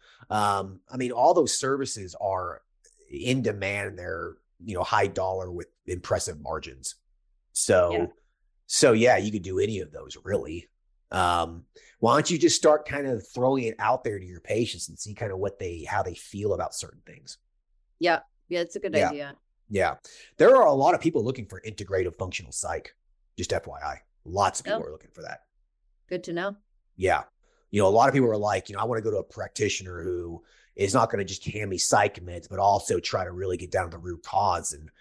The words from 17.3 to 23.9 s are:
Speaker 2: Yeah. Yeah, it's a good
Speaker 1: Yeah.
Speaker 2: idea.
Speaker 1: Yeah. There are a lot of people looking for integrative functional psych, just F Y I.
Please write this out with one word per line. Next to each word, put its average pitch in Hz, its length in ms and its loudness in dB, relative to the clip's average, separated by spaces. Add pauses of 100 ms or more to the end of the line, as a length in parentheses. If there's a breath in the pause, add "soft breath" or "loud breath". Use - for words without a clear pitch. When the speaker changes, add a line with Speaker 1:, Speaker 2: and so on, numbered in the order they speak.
Speaker 2:
Yeah. 165 220 2 (280)
Yeah, 175 120 -2
it's 170 160 -6
a - 20 -8
good 185 160 -4
Speaker 1:
Yeah. 165 140 4
Speaker 2:
idea. 143 280 -8 (320)
Speaker 1:
Yeah. 92 280 0 (400 loud breath)
There 220 180 10
are 240 120 8
a 151 60 6
lot 139 220 6
of - 60 0
people 135 240 2
looking 110 220 -4
for - 160 -14
integrative 95 540 -4
functional 87 360 -8
psych, - 420 -8 (420)
just - 160 -4
F - 140 -4
Y 71 180 -14
I. 71 180 -10 (220)